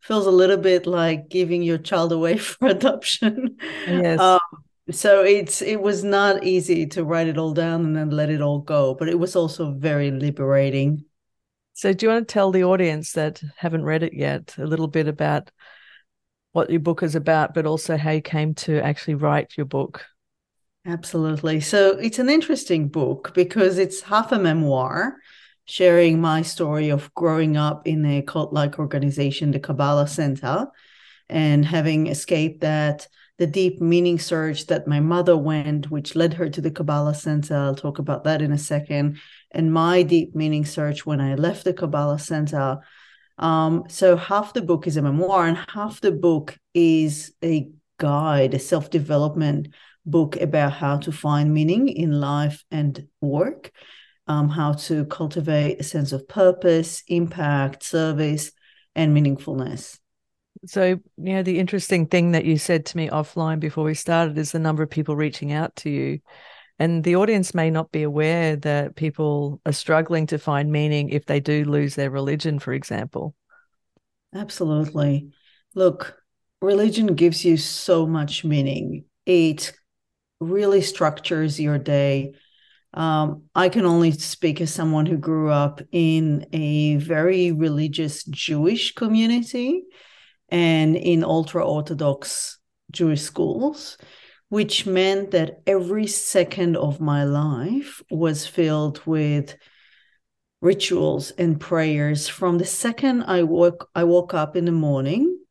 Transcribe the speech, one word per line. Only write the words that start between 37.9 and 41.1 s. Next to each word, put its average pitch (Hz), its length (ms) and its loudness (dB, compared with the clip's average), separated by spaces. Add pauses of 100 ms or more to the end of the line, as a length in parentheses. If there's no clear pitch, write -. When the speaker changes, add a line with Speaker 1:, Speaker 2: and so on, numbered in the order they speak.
Speaker 1:
about 143 280 -6
that 151 180 0
in 147 80 0
a 147 80 0
second. 147 580 -2 (320)
And 160 240 0
my 170 300 4
deep 160 320 2
meaning 151 300 0
search 147 380 -6
when 151 160 -2